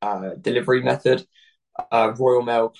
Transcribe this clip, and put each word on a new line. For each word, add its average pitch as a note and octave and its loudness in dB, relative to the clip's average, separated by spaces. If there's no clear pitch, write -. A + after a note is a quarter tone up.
uh, G2 -6
delivery B2 0
method. B2+ 0
Uh, A2 2
Royal B2 4
Mail A#2 0